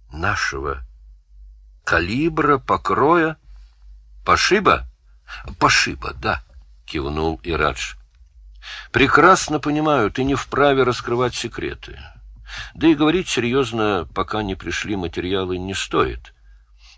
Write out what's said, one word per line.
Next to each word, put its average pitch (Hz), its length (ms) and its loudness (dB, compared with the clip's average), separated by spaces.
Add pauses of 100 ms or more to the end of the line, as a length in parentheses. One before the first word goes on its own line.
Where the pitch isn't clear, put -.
(120)
нашего 71 760 -4 (960)
калибра, 147 760 0
покроя". 147 800 2 (840)
"Пошиба?" 120 640 2 (680)
"Пошиба, - 560 0
да", - 300 -4 (420)
кивнул 78 580 -2
Ирадж. 76 520 -2 (960)
"Прекрасно 147 680 4
понимаю, 147 520 2
ты 131 120 -2
не 135 120 0
вправе 135 480 2
раскрывать 120 500 0
секреты. - 640 -8 (760)
Да 151 140 2
и 160 80 8
говорить 156 340 2
серьёзно, 113 840 0
пока 104 300 -4
не 95 120 -4
пришли 85 400 -6
материалы, 92 640 -4
не 95 160 -6
стоит. - 600 -4 (640)